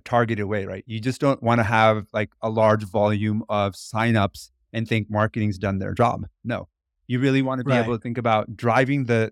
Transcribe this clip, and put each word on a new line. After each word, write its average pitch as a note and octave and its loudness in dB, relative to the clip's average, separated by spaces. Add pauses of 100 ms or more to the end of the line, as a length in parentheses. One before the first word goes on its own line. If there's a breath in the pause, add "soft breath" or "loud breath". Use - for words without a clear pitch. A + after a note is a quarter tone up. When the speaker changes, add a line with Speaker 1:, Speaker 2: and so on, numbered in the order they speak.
Speaker 1:
targeted A2+ 0
way, G2 -4
right? F#2+ -10
You A2+ -8
just B2 -4
don't C#3 0
wanna A#2 2
have, A2 4
like, G#2+ -2 (120)
a A2+ -2
large A2 4
volume G#2+ 0
of G2+ 0
signups A2 -2 (220)
and A2+ -4
think G#2+ 0
marketing's G#2+ 0
done G2 -2
their G2 -6
job. A#2 0 (160)
No, G#2+ -8 (380)
you B2 -2
really C3+ 2
wanna C3 -4
be B2 0
able A#2+ 0
Speaker 2:
Right. A2+ -2
Speaker 1:
to - -10
think A#2+ -6
about A2+ 0
driving B2+ 0
the, A2+ 0